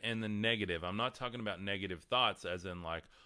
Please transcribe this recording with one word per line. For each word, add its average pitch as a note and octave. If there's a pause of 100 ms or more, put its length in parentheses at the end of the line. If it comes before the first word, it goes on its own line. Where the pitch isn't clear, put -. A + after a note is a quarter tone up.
and A2+
the A2
negative. G#2
I'm F#2
not B2
talking B2
about G2
negative G2
thoughts A#2+
as F2
in, F2
like, E2 (220)